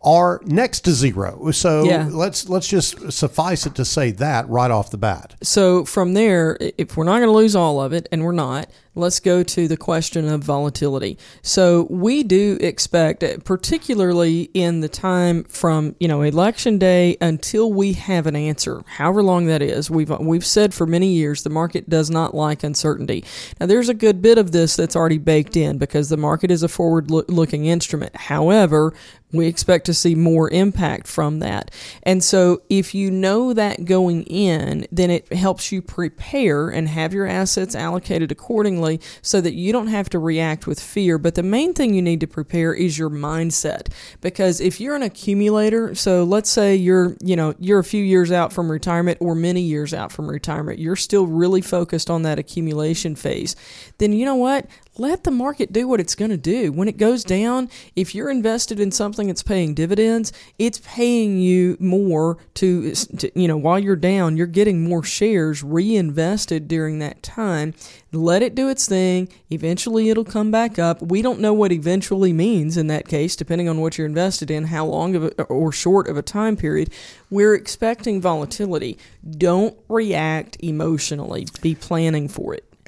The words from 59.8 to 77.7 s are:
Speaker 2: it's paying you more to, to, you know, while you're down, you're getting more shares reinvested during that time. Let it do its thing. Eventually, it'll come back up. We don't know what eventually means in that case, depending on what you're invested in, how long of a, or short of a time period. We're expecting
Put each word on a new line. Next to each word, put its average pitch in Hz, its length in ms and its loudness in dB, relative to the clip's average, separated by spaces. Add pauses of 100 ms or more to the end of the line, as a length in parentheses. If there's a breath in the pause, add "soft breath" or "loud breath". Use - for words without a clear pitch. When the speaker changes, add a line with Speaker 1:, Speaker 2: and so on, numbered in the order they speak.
Speaker 2:
it's 226 260 -2
paying 233 540 0
you 180 400 4
more 175 600 0 (160 soft breath)
to, 180 400 0
to, - 440 -6
you 180 80 2
know, 156 120 0
while 165 200 0
you're 196 180 0
down, 170 420 0
you're 175 80 0
getting 175 420 2
more 170 140 -2
shares 160 600 0
reinvested 165 1040 -2
during 156 340 -4
that - 220 -10
time. 165 520 -4 (360 loud breath)
Let 170 300 2
it 226 140 0
do 269 160 0
its - 180 -2
thing. 185 400 0 (220 soft breath)
Eventually, 180 580 -2
it'll 220 160 0
come 214 260 -2
back 226 280 0
up. 170 240 0
We 175 180 0
don't 254 200 -2
know 214 120 2
what 208 200 4
eventually 185 600 0
means 165 460 0
in 160 80 0
that 151 200 -4
case, 160 300 -2
depending 170 320 -4
on 160 140 -2
what 160 160 -4
you're 160 80 -4
invested 156 440 -2
in, 156 140 -4
how 156 220 -4
long 160 280 -2
of 160 100 0
a, - 200 -4
or 151 280 -2
short 185 360 2
of 151 80 -4
a 143 60 -4
time 214 340 -2
period. 151 340 -2 (380 loud breath)
We're 208 260 4
expecting 214 680 -4